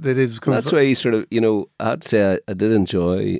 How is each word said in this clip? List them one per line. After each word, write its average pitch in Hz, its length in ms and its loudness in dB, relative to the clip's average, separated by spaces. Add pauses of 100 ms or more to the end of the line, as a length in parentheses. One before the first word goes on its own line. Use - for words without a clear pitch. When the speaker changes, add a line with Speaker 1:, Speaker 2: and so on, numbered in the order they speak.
Speaker 1:
that 131 140 -2
is 120 220 -2
conf- - 180 -2
Speaker 2:
That's - 160 -2
why 151 100 4
you 135 120 4
sort 120 200 0
of, 110 160 -2
you 113 100 0
know, 110 280 0 (120)
I'd 110 240 -4
say 101 300 2
I, - 40 -2 (120)
I 104 40 -6
did 104 160 0
enjoy 95 680 0